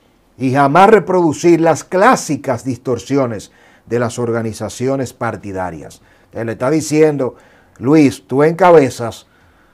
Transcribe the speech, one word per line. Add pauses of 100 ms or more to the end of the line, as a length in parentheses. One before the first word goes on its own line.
(380)
Y
jamás
reproducir
las
clásicas
distorsiones (360)
de
las
organizaciones
partidarias. (280)
Él
le
está
diciendo, (440)
"Luis,
tú
encabezas (480)